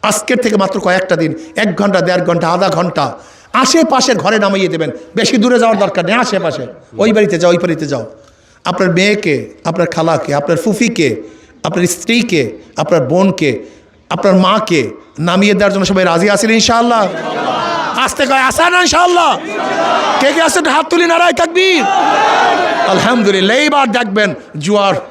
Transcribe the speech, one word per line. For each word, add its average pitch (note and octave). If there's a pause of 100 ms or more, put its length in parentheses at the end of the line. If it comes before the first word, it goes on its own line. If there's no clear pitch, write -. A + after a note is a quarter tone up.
আজকের G#3+
থেকে G#3+
মাত্র G3
কয়েকটা F#3
দিন, D#3 (220)
এক G3
ঘন্টা, G3
দেড় F3+
ঘন্টা, E3+
আধা F3+
ঘন্টা, E3 (360)
আশেপাশের C4+
ঘরে G3+
নামিয়ে G3
দেবেন, D#3+ (260)
বেশি A3+
দূরে A#3+
যাওয়ার A3+
দরকার F#3
নেই, G3
আশেপাশে। F3 (340)
ওই G#3+
বাড়িতে G#3
যাও, F3
ওই F3
বাড়িতে E3
যাও। C3+ (600)
আপনার F3+
মেয়েকে, F#3+ (300)
আপনার E3+
খালাকে, D#3+
আপনার D3
ফুফিকে, G3+ (540)
আপনার F3
স্ত্রীকে, F3 (180)
আপনার D3+
বোনকে, E3 (580)
আপনার F#3
মাকে F#3 (380)
নামিয়ে F#3+
দেওয়ার G3
জন্য G3
সবাই F#3+
রাজি F3
আছেন G3+
ইনশাআল্লাহ? A#3 (960)
আস্তে C4
কয়, C4+
আছেন D#4+
ইনশাআল্লাহ? F4 (800)
কে C4+
কে D#4+
আছেন? E4
হাত D4+
তুলি, E4+
নারায় E4+
তাকবীর। E4+ (1040)
আলহামদুলিল্লাহ। G3
এইবার C#4+
দেখবেন G#3+ (280)
জোয়ার G3 (160)